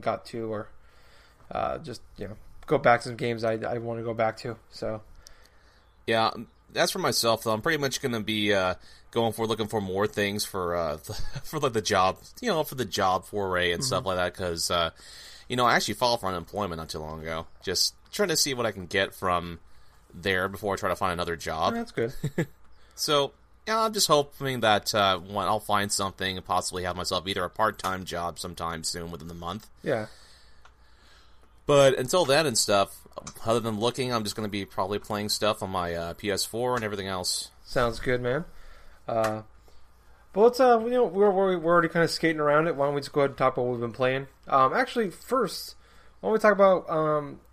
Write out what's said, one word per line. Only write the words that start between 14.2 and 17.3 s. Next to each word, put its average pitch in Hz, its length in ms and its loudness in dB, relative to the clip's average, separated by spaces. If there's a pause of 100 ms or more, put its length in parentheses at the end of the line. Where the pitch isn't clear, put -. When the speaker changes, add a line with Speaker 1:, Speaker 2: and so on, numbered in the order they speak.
Speaker 2:
that. - 60 -
'Cause, 85 300 -2
uh, 85 200 2 (580)
you 123 80 -4
know, 123 80 4
I 120 100 6
actually 117 200 0
filed 120 260 2
for 95 60 -4
unemployment 90 520 -4
not 80 100 -10
too 85 100 -8
long 78 220 -10
ago. 80 260 -6 (160)